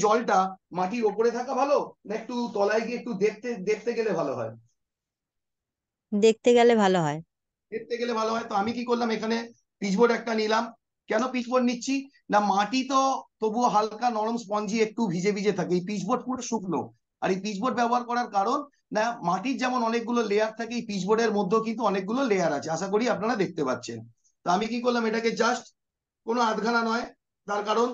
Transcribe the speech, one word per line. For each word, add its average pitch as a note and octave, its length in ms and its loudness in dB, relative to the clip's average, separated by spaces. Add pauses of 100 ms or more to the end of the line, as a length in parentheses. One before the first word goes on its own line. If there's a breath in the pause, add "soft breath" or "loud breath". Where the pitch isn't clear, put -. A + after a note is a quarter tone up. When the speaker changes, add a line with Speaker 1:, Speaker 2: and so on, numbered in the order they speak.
Speaker 1:
জলটা A3 360 4 (380)
মাটির F#3+ 320 -2
ওপরে A3 280 2
থাকা B3 240 -4
ভালো C#4+ 160 4 (300)
না G3 120 -6
একটু B3 160 -8 (200)
তলায় G#3+ 300 2
গিয়ে A#3+ 140 -4
একটু B3 120 -8 (120)
দেখতে, G#3+ 260 0 (200)
দেখতে G#3+ 280 -2
গেলে A3 220 0
ভালো C#3+ 200 -2
হয়? A2 120 -6 (1600)
Speaker 2:
দেখতে A3 460 4
গেলে A#3+ 160 8 (100)
ভালো F#3 220 6
হয়। D3+ 140 -2 (520)
Speaker 1:
দেখতে A3 280 -8
গেলে A#3+ 140 -2
ভালো A3 220 0
হয়। A3+ 140 -4
তো A3 120 -6
আমি A3+ 160 -2
কি B3 120 -4
করলাম, A#3+ 260 0
এখানে A3+ 220 -2 (440)
পিচবোর্ড G#3 360 4
একটা A3+ 240 -6
নিলাম। A3 220 2 (460)
কেন A3 140 2 (100)
পিচবোর্ড B3 360 0
নিচ্ছি? B3 240 -4 (360 soft breath)
না, G3+ 100 4 (120)
মাটি G#3 300 0 (100)
তো C4+ 80 2 (420)
তবুও A3 340 2
হালকা G#3+ 320 0 (100)
নরম A3+ 260 -2
স্পঞ্জি G#3 420 -2
একটু A3 160 -4 (120)
ভিজে F#3 240 0
ভিজে G3+ 220 0
থাকে, E3+ 180 -2
এই F3 120 0
পিচবোর্ড G3+ 380 -2
পুরো B3+ 220 -6
শুকনো। F3+ 320 -2 (400)
আর F3+ 120 0
এই F#3 100 -2
পিচবোর্ড G#3 360 -2
ব্যবহার A#3+ 300 0
করার A#3+ 180 -2 (100)
কারণ, A#3 220 2 (360 soft breath)
না, G#3+ 80 2 (260)
মাটির F#3+ 320 -2
যেমন B3+ 180 -2 (100)
অনেকগুলো A#3 320 0 (100)
layer G#3+ 280 2
থাকে, A3+ 200 -8
এই - 100 -6
পিচবোর্ডের G#3 480 0
মধ্যেও G#3 300 2
কিন্তু A3+ 220 -4
অনেকগুলো G3 320 -2 (100)
layer F3+ 260 2
আছে, D#3 180 -6
আশা E3 180 -4
করি A3 120 0 (100)
আপনারা A3 280 -2
দেখতে - 240 -4
পাচ্ছেন। A#2 320 -6 (440)
তো - 120 -6
আমি G#3+ 160 0
কি A#3+ 140 -4
করলাম, A#3+ 240 2
এটাকে A3+ 200 0 (120)
just A#3+ 240 0 (640)
কোনো A#3 140 0
আধখানা A3 480 2
নয়, A#3 160 -2 (420)
তার G#3 220 -2
কারণ A3+ 240 4